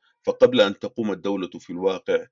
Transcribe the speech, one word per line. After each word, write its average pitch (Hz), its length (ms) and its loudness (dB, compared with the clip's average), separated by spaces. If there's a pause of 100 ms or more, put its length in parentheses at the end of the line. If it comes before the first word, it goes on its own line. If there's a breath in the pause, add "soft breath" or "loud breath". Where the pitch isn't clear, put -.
(220 soft breath)
فقبل 123 380 4
أن 101 180 2
تقوم 107 340 -6
الدولة 92 360 -4
في - 220 -18
الواقع 90 600 -4